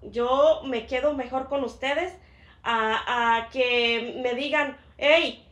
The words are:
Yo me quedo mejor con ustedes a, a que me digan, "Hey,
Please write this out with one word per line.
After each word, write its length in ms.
Yo 640
me 200
quedo 280
mejor 360
con 140
ustedes 500
a, 760
a 120
que 760
me 100
digan, 440
"Hey, 540